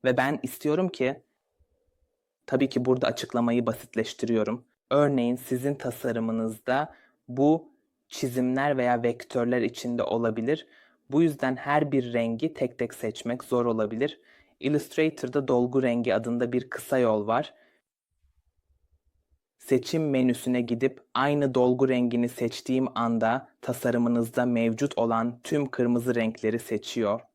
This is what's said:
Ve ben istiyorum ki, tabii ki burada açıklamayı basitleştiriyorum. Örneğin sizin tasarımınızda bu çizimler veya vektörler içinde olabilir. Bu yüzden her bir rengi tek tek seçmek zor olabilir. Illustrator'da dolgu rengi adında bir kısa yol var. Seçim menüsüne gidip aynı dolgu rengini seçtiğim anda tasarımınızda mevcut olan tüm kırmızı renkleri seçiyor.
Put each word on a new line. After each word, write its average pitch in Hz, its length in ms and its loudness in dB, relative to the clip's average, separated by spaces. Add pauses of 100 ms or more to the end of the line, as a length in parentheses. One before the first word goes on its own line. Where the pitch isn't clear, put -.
Ve 127 120 4
ben 139 260 0
istiyorum 156 460 0
ki, 135 340 -2 (1200)
tabii 135 240 2
ki 123 160 -2
burada 127 220 2
açıklamayı 120 580 0
basitleştiriyorum. 113 1000 -2 (260)
Örneğin 135 440 4
sizin 131 400 -4
tasarımınızda 113 1200 -4 (320)
bu 143 460 2 (360)
çizimler 131 680 0
veya 120 260 2
vektörler 120 580 0
içinde 120 420 -2
olabilir. 117 640 0 (420)
Bu 147 120 4
yüzden 139 340 2
her 143 360 0
bir 123 220 0
rengi 117 400 -2
tek - 260 -4
tek 120 140 -4
seçmek 120 500 -6
zor 123 220 0
olabilir. 113 560 -2 (380)
Illustrator'da 147 880 -2
dolgu 127 360 2
rengi 120 320 2
adında 120 360 -2
bir 123 180 -2
kısa - 280 -4
yol 107 300 2
var. 123 260 -2 (2000)
Seçim 147 460 0
menüsüne 127 520 0
gidip 120 400 -2 (120)
aynı 139 400 2
dolgu 127 360 4
rengini 123 400 2
seçtiğim 127 680 -2
anda 117 520 0 (120)
tasarımınızda 120 840 0
mevcut 117 520 0
olan 117 460 0
tüm 147 260 -2
kırmızı 120 460 0
renkleri 110 440 0
seçiyor. 110 600 -2 (140)